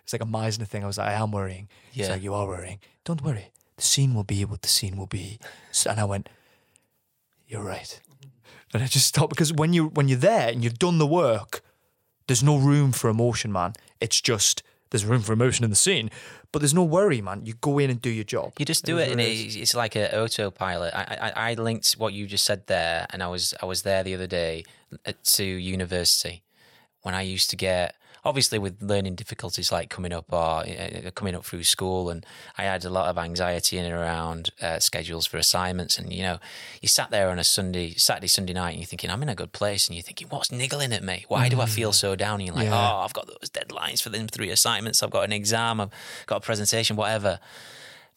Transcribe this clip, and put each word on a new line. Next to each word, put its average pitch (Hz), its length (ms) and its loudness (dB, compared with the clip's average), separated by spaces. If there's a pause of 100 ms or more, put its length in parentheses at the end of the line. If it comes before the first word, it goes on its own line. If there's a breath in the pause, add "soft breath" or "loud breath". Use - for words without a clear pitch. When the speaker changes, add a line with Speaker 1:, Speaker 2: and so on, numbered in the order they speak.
Speaker 1:
it's - 80 -12
like 113 120 -4
a - 20 -6
Meisner 110 420 -2
thing. 107 160 -6
I 101 40 -4
was 101 100 -6
like, 104 120 0
"I 101 40 -2
am 107 180 0
worrying." 98 380 -6 (220 soft breath)
He's 101 160 -4
Speaker 2:
Yeah. 92 60 0
Speaker 1:
like, 95 100 -4
"You 101 100 -4
are 101 140 -2
worrying. 92 320 -8 (260 soft breath)
Don't 165 160 -2
worry. 123 300 -4 (240)
The - 80 -10
scene 135 320 4
will 104 80 2
be 101 200 0
what 104 200 -6
the - 60 -2
scene 95 280 2
will 95 100 -6
be." 101 320 -8 (320 loud breath)
So, - 200 0
and 107 80 0
I 107 60 2
went, 101 240 -2 (1160 soft breath)
"You're 107 160 -8
right." 92 360 -10 (760 loud breath)
And 113 100 2
I 131 40 0
just 131 200 4
stopped, 156 220 4
because 156 240 2
when 156 200 4
you, 160 140 6
when 147 220 4
you're 131 100 4
there 165 300 6
and 120 140 0
you've 117 160 0
done 175 180 4
the 151 100 6
work, 131 540 2 (680)
there's 127 160 4
no 147 140 6
room 143 340 6
for 120 180 2
emotion, 113 420 2
man. 90 220 0 (280 loud breath)
It's - 180 2
just, - 420 2 (280 soft breath)
there's 104 160 0
room 117 160 4
for 104 100 0
emotion 120 320 4
in 113 60 4
the 101 80 2
scene, 139 340 2 (400 loud breath)
but 151 80 2
there's 147 140 2
no 180 100 6
worry, 165 380 4
man. 98 240 -8
You 110 80 -8
go 143 260 0
in 139 100 4
and 123 120 -2
do 123 80 -2
your 110 160 -2
job. - 340 -4
Speaker 2:
You 147 60 -2
just - 180 0
do 170 140 -2
Speaker 1:
It 165 60 2
Speaker 2:
it, - 20 0
Speaker 1:
is 131 60 -2
Speaker 2:
and 120 100 0
Speaker 1:
what 113 60 2
it 110 40 0
is. 110 140 -4
Speaker 2:
it's, 110 100 -8
it's 117 200 0
like 117 200 -2
an 104 180 0
autopilot. 95 800 -2
I, - 420 -4
I, 113 160 -2
I - 20 -2
linked 113 400 0
what 110 180 -2
you 101 160 -8
just 98 160 -2
said 101 240 -2
there, 85 440 0
and 92 120 -8
I 90 40 -4
was, 87 340 -4
I - 40 -6
was 92 180 -4
there 95 200 2
the 95 100 -4
other 92 140 -6
day, 85 380 -2 (400 soft breath)
uh, 104 80 -6 (100)
to - 220 2
university 90 960 -2 (600 soft breath)
when 92 120 -4
I 95 60 -2
used 95 300 0
to - 40 -4
get, 90 400 0 (300 loud breath)
obviously 135 340 2
with 98 220 -6
learning 98 340 0
difficulties, - 560 -6
like, 85 180 -2
coming 90 220 -6
up 85 220 -8
or, 82 340 2
uh, 90 480 -8
coming 95 200 -4
up 82 100 -10
through 85 180 -8
school, 92 460 0
and 85 160 -8 (320 loud breath)
I 92 60 -4
had 95 200 -2
a 92 60 -6
lot 92 180 0
of 87 100 0
anxiety 87 600 0
in 90 80 -2
and 85 80 -4
around, 82 560 -4 (120)
uh, 82 180 -2
schedules 82 460 -2
for - 120 -4
assignments. 90 600 0
And, 87 140 -8
you 90 120 -4
know, 90 160 -2 (420 loud breath)
you 107 80 0
sat - 200 2
there 98 200 4
on 90 100 0
a 80 60 0
Sunday, 90 480 0
Saturday, 95 340 2
Sunday 90 240 2
night, 90 200 -2
and 85 80 -8
you're 82 80 -10
thinking, 85 240 -8
"I'm 113 120 -2
in 151 60 -2
a 104 60 -2
good 87 180 -10
place," 101 340 0
and - 80 -6
you're - 80 -10
thinking, - 240 -14
"What's - 240 -4
niggling 135 400 -2
at 107 120 -2
me? 92 260 -6
Why 110 180 4
do 123 140 4
I 110 60 0
feel 110 240 0
Speaker 1:
Mm. 95 40 2
Speaker 2:
so 98 220 2
down?" 101 240 -2
And 92 60 -4
you're 87 80 -4
like, 110 120 0
Speaker 1:
Yeah. 117 260 4
Speaker 2:
"Oh, 98 120 -2
I've - 80 -6
got - 140 -8
those - 220 -14
deadlines - 520 -4
for 120 80 -4
them 110 180 -4
three 110 220 -4
assignments. 110 520 2
I've 107 100 -2
got 113 120 2
an 101 80 0
exam. 113 480 0
I've 101 120 -2 (340 loud breath)
got 104 120 -2
a 101 40 -4
presentation, 110 560 0
whatever." 104 420 0 (760 loud breath)